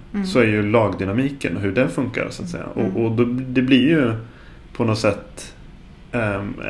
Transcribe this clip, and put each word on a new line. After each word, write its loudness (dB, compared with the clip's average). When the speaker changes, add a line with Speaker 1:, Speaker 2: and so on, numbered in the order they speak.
Speaker 1:
Mm. -2
Speaker 2:
Så 0
är 6
ju 2
lagdynamiken 0
och -4
hur 0
den 2
funkar, -4
så -12
att -8
säga. -8
Och, -6
Speaker 1:
Mm. 0
Speaker 2:
och 0
då, 4
det 0
blir 4
ju 4
på -2
något 2
sätt, -2
ehm, -2